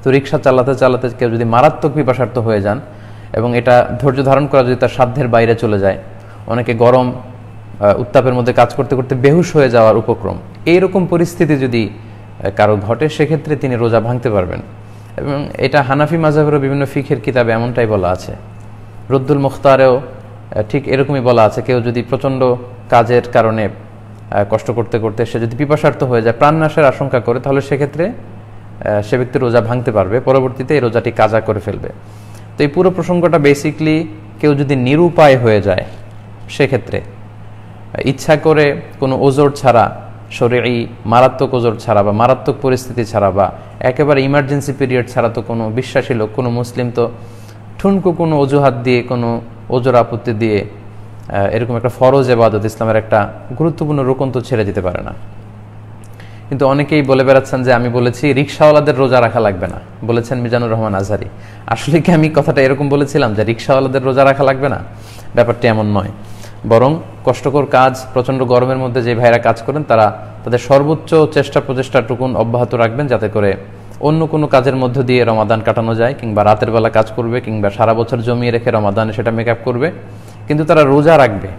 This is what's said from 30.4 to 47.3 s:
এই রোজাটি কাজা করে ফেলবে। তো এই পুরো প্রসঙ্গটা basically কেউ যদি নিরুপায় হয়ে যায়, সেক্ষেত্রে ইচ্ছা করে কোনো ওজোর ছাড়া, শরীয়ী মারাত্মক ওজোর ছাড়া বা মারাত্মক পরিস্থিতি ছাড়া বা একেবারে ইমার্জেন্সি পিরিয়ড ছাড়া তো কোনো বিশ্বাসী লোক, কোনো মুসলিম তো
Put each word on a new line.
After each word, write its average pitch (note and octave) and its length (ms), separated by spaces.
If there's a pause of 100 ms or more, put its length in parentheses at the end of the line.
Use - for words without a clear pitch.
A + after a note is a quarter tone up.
এই C#3+ 60
রোজাটি A#2 300
কাজা A2 300
করে G#2 200
ফেলবে। - 280 (680)
তো - 60
এই D3 60
পুরো F3+ 220
প্রসঙ্গটা F3 460
basically D#3 680 (360)
কেউ D3 140
যদি C#3 220
নিরুপায় C#3+ 640
হয়ে A2 240
যায়, F#2+ 220 (640)
সেক্ষেত্রে G#2+ 520 (1040)
ইচ্ছা C#3 320
করে D3+ 440 (200)
কোনো C3 180
ওজোর C#3 340
ছাড়া, A#2 480 (300)
শরীয়ী A#2+ 560 (200)
মারাত্মক B2+ 480
ওজোর A#2 220
ছাড়া G#2 260
বা G#2 100
মারাত্মক B2 500
পরিস্থিতি B2 420
ছাড়া G#2 260
বা F#2+ 220 (280)
একেবারে C#3 420
ইমার্জেন্সি C#3 500
পিরিয়ড B2+ 360
ছাড়া F3+ 200
তো B2 140
কোনো A2+ 280
বিশ্বাসী B2+ 440
লোক, G#2+ 220
কোনো B2+ 140
মুসলিম A#2+ 400
তো A#2 200 (680)